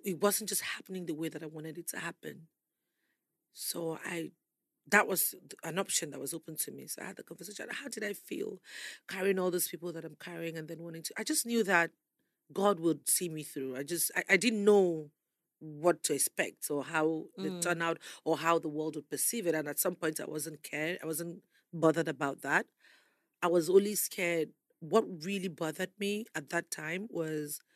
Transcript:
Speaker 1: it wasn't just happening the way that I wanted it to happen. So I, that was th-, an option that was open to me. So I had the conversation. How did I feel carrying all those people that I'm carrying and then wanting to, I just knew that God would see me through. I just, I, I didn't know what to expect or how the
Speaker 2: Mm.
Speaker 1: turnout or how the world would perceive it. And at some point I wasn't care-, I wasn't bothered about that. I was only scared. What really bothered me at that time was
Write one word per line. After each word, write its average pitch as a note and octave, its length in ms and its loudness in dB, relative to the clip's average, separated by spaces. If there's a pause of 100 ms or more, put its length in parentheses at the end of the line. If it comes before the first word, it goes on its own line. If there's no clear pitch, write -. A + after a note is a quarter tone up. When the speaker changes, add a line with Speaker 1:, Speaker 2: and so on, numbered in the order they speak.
Speaker 1:
it F3+ 160 -4
wasn't G3+ 280 2
just - 140 -2
happening F#3 440 -8
the D#3+ 80 -2
way D#3+ 140 -2
that D#3 140 -10
I D#3+ 40 -8
wanted D#3 320 -12
it E3 100 -12
to - 100 -6
happen. D#3+ 500 -10 (1040)
So E3 520 -6
I, E3 260 -4 (600)
that G3+ 160 8
was F#3+ 240 0
th-, - 120 -14 (220)
an E3 140 -4
option D#3+ 320 0
that C3+ 100 -8
was C#3 120 -4
open D#3+ 240 -10
to - 140 -4
me. D#3 160 -12
So - 160 -10
I - 40 -8
had F#3 100 -10
the - 60 -12
conversation. F#3 480 -12
How C#4 180 -8
did G#3+ 160 -6
I G#3 80 -4
feel - 480 -8 (480)
carrying F#3+ 300 2
all F3+ 120 4
those F3 180 0
people E3+ 240 -8
that D#3+ 120 -8
I'm D#3 160 -14
carrying E3 360 -6
and D#3 120 -8
then E3 140 -10
wanting E3 220 -10
to, - 140 -8
I G#3+ 60 -4
just D4+ 220 0
knew A#3 180 4
that E3+ 260 4 (600)
God F#3+ 280 4
would D#3+ 280 2
see F3+ 200 2
me D#3 140 -6
through. C3 340 -8
I C3+ 60 -4
just, D#3 340 -2
I, - 140 2
I F#3+ 60 8
didn't G#3+ 280 4
know F3+ 460 6 (480)
what D#3 460 0
to D3+ 100 0
expect - 560 -2
or C#3+ 140 -2
how D#3+ 400 2 (140)
the F#3+ 120 -2
Speaker 2:
Mm. F3+ 120 -4
Speaker 1:
turnout E3 360 0 (260)
or D#3 140 2
how E3 200 6
the D#3 100 -4
world D3+ 260 -4
would D3+ 160 -10
perceive F#3 360 -2
it. D#3+ 80 4
And D3+ 140 0
at - 120 -6
some F3+ 160 0
point D#3 240 -2
I - 60 -8
wasn't D#3 360 -8
care-, D#3 400 -4
I D#3+ 40 -6
wasn't E3 360 -6 (300)
bothered D#3+ 360 6
about C#3 340 -2
that. D#3 240 4 (760)
I F3+ 60 4
was E3+ 200 4
only G3+ 280 6
scared. E3+ 540 0 (300)
What E3 240 4 (200)
really F#3+ 240 -2
bothered D#3+ 500 -4
me G#3 360 -2
at D3+ 160 -8
that E3+ 200 -2
time F3 400 -6
was D#3 500 -4 (160)